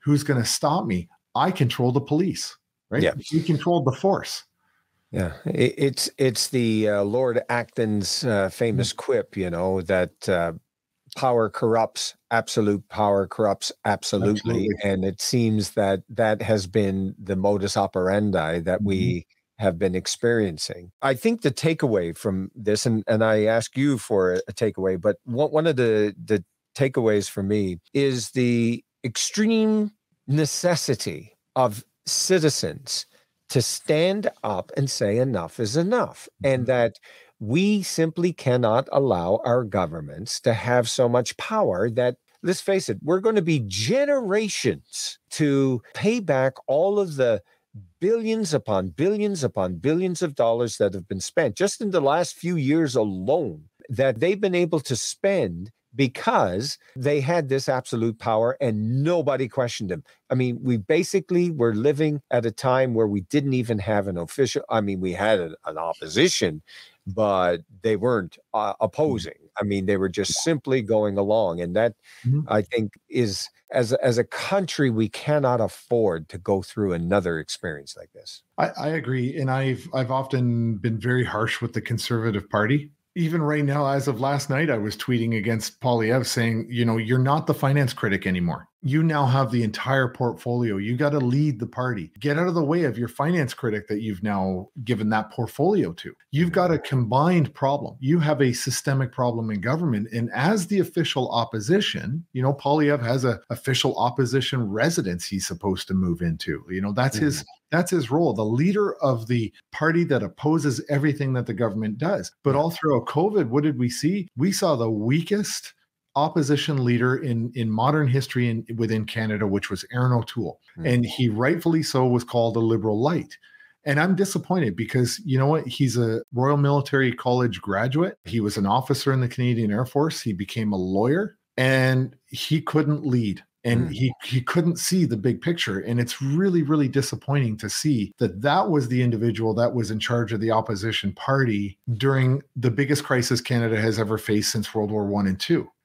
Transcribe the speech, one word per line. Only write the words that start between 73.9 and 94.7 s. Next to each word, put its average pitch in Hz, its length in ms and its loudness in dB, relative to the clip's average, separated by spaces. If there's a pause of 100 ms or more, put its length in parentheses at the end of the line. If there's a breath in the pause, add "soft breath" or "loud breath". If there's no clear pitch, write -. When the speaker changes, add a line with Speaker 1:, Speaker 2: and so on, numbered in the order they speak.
Speaker 2:
a, - 100 0
as 123 140 2
a 120 80 2
country, 165 640 0
we 110 180 2
cannot 131 540 0
afford 95 680 0
to - 80 -14
go 95 240 0
through 101 300 -2
another 87 480 0
experience 76 560 -10
like 85 160 -20
this. - 320 -20 (140)
Speaker 1:
I, 170 200 0
I 139 120 -4
agree. 131 480 -4
And 135 120 -2
I've, 131 440 -2
I've 131 180 -2
often 120 640 0
been 113 240 -4
very 123 240 0
harsh 110 380 -4
with 117 100 -4
the 107 100 -6
Conservative 113 680 -4
Party. 123 420 0 (260)
Even 165 240 0
right 151 220 0
now, 143 240 0
as 135 220 0
of 113 100 -2
last 135 300 -2
night, 147 200 0
I 120 80 0
was 104 200 -4
tweeting 117 400 -2
against 113 420 -4
Poilievre 120 460 2
saying, 113 440 -2
you 120 140 -2
know, 113 140 2
"You're 117 200 0
not 143 300 2
the 151 60 2
finance 139 400 2
critic 98 340 -2
anymore. 87 400 -2 (140)
You 147 220 0
now 151 220 2
have 127 260 2
the 120 120 2
entire 127 460 0
portfolio. 120 640 -2
You 107 220 -4
gotta 147 220 0
lead 131 400 0
the 120 60 -4
party. 120 540 -6
Get 147 180 0
out 180 120 0
of 170 60 -4
the 170 80 0
way 165 200 2
of 113 140 -2
your 117 100 -2
finance 147 460 0
critic 107 340 -4
that 107 140 -4
you've 104 200 -6
now 95 460 -2 (160)